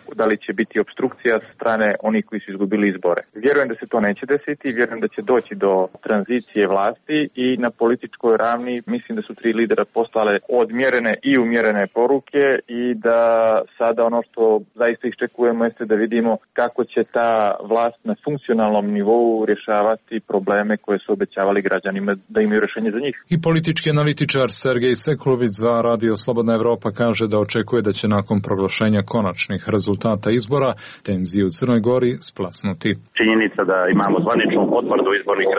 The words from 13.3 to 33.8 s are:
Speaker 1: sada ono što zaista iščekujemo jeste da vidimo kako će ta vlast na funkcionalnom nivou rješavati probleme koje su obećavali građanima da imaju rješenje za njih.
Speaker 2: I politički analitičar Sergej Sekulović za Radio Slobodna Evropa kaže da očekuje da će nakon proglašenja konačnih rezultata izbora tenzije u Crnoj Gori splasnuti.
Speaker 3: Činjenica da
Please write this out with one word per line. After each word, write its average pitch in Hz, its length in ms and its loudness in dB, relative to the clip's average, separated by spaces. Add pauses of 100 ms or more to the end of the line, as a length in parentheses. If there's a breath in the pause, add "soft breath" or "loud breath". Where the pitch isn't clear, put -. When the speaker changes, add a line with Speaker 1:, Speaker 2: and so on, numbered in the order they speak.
Speaker 1:
sada 117 280 0
ono 117 220 0
što 113 220 2 (260)
zaista 117 320 -2
iščekujemo 117 580 -2
jeste 117 200 -4
da 107 100 2
vidimo 113 420 0 (160)
kako 123 300 -2
će - 200 -2
ta 117 280 0 (380)
vlast 117 340 0
na 107 200 -2
funkcionalnom 110 600 0 (120)
nivou 113 480 2
rješavati 107 800 -2
probleme 104 500 0
koje 101 220 -2
su - 140 -4
obećavali 98 480 0
građanima 98 500 -2 (160)
da 107 140 0
imaju 107 200 2
rješenje 208 300 -4
za 113 140 -4
njih. 135 100 -4 (140)
Speaker 2:
I 165 120 0
politički 165 480 0
analitičar 147 580 0 (160)
Sergej 123 320 2
Sekulović 123 580 0 (100)
za 117 180 2
Radio 113 420 2
Slobodna 117 360 0
Evropa 117 300 0 (120)
kaže 113 260 2
da 104 180 0
očekuje 113 360 0
da 104 100 0
će - 160 -2
nakon 104 300 0 (100)
proglašenja 104 540 0 (120)
konačnih 98 480 -2 (140)
rezultata 104 520 0 (120)
izbora 127 320 0 (360 loud breath)
tenzije 95 380 0
u 90 120 -2
Crnoj 123 320 2
Gori 123 220 2 (180)
splasnuti. 98 600 -4 (280)
Speaker 3:
Činjenica 110 420 2 (100)
da 92 60 2 (180)